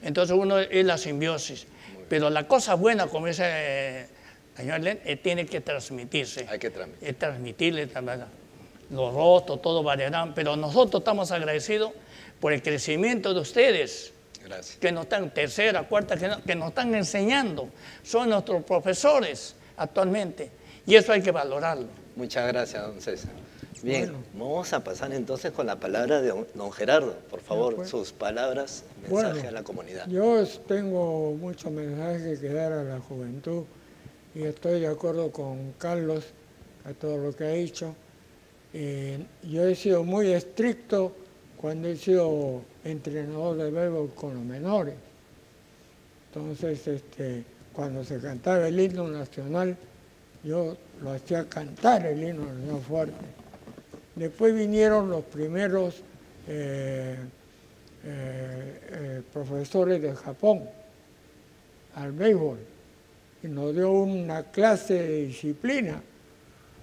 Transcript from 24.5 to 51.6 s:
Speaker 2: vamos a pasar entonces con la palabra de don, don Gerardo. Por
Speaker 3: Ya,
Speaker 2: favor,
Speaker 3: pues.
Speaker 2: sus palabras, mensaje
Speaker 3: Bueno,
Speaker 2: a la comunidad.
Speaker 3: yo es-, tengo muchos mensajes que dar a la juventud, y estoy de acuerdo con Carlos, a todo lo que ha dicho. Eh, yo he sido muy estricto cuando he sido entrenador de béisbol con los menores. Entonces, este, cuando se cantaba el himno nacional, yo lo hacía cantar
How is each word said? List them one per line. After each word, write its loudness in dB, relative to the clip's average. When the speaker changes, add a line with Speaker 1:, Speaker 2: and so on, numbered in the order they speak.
Speaker 2:
vamos -4
a 0
pasar -6
entonces -4
con -2
la -2
palabra 2
de 2
don, -2
don -8
Gerardo. 2
Por -12
Speaker 3:
Ya, -18
Speaker 2:
favor, 0
Speaker 3:
pues. -6
Speaker 2:
sus -6
palabras, -4
mensaje 0
Speaker 3:
Bueno, -6
Speaker 2:
a -10
la -8
comunidad. -10
Speaker 3:
yo 4
es-, -2
tengo 0
muchos -8
mensajes -4
que -6
dar -2
a -4
la -8
juventud, -8
y -6
estoy 0
de 0
acuerdo -2
con -8
Carlos, -2
a -10
todo -4
lo -4
que -10
ha -2
dicho. -4
Eh, -6
yo 2
he 4
sido 2
muy 2
estricto 0
cuando -6
he -4
sido 2
entrenador -4
de -2
béisbol -2
con -8
los -8
menores. -2
Entonces, -6
este, -6
cuando -6
se -6
cantaba 0
el 2
himno 2
nacional, -4
yo -2
lo -6
hacía -2
cantar 2